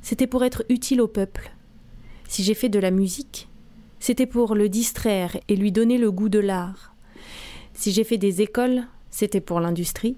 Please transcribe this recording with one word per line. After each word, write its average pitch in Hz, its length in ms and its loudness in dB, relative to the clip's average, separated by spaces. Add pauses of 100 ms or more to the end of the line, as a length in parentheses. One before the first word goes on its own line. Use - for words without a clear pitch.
c'était 254 240 0
pour 254 180 0
être 254 240 -2
utile 254 320 2
au 220 80 4
peuple. - 440 -6 (760)
Si - 140 -4
j'ai 196 100 2
fait 247 160 0
de 202 100 2
la 190 120 2
musique, 190 580 -2 (500)
c'était 254 280 2
pour 233 280 0
le 208 140 4
distraire 196 720 -2 (100)
et 202 80 4
lui 196 160 2
donner 233 240 4
le 233 140 4
goût 202 180 0
de 208 100 4
l'art. 190 540 -2 (800)
Si - 200 -2
j'ai 214 120 2
fait 226 140 0
des 196 240 0
écoles, 247 400 0 (280)
c'était 202 300 -2
pour 170 180 -4
l'industrie. 175 600 -2